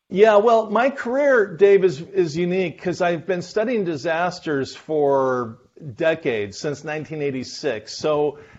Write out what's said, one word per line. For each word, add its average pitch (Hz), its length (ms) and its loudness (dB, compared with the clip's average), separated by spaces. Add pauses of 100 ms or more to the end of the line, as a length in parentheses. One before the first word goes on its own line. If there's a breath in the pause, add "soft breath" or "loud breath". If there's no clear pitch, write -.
Yeah, 208 280 6
well, 220 320 4
my 226 200 2
career, 262 580 0
Dave, 196 360 6
is, 165 180 0
is 170 360 -2
unique 175 440 -2
'cause 175 200 -4
I've 175 240 -2
been 180 160 -2
studying 220 420 -2
disasters 160 920 -4
for 135 800 0 (380)
decades, 131 640 -2
since 147 240 -6
nineteen 156 380 -10
eighty-six. 131 760 -6
So 151 420 -2 (200 soft breath)